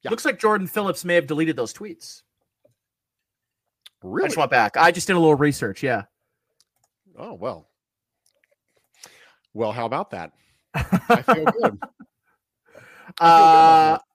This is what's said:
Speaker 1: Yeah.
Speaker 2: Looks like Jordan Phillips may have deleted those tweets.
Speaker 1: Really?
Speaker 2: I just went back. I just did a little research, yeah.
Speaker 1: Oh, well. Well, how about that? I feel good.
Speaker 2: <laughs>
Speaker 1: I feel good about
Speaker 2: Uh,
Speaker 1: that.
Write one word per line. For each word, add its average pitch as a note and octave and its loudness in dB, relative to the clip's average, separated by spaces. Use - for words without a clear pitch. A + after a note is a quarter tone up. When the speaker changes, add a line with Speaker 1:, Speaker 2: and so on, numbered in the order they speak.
Speaker 1:
Yeah. C3+ -10
Speaker 2:
Looks A3+ -6
like C4+ -4
Jordan G#3 -2
Phillips F#3+ -8
may F3 -4
have E3+ 0
deleted D#3 -4
those - -8
tweets. - -20
Speaker 1:
Really? G2+ -8
Speaker 2:
I F4 -4
just A3 -6
went C#3 -2
back. A2+ 0
I E3 4
just F3 -8
did F#3+ 0
a - 0
little D#3 4
research, C3+ -4
yeah. A#2 -2
Speaker 1:
Oh, G3 -18
well. F#2+ -14
Well, G#2+ -4
how A#2+ -8
about C#3+ -8
that? E2+ -14
I F#3 -2
feel A#3 0
good. - 0
Speaker 2:
<laughs> - -
Speaker 1:
I A#4 -6
feel - 0
good - -18
about - -6
Speaker 2:
Uh, E3 6
Speaker 1:
that. - -4